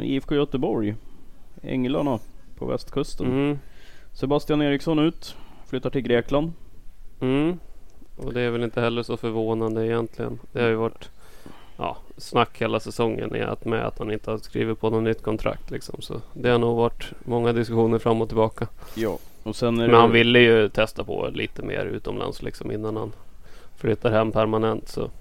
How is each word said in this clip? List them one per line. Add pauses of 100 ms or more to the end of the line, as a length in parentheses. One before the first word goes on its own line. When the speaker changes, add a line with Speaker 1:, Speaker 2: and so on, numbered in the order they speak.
Speaker 1:
I
F
K
Göteborg. (640)
Änglarna (380)
på
västkusten.
Speaker 2:
Mm. (540)
Speaker 1:
Sebastian
Eriksson
ut. (320)
Flyttar
till
Grekland. (680)
Speaker 2:
Mm. (580)
Och
det
är
väl
inte
heller
så
förvånande
egentligen. (120)
Det
har
ju
varit, (680)
ja, (200)
snack
hela
säsongen
i
att,
med
att
han
inte
har
skrivit
på
något
nytt
kontrakt
liksom.
Så (120)
det
har
nog
varit (140)
många
diskussioner
fram
och
tillbaka. (280)
Speaker 1:
Ja, (260)
och
sen
är
Speaker 2:
Men
han
Speaker 1:
det
Speaker 2:
ville
ju
testa
på
lite
mer
utomlands
liksom
innan
han (640)
flyttar
hem
permanent,
så. (120)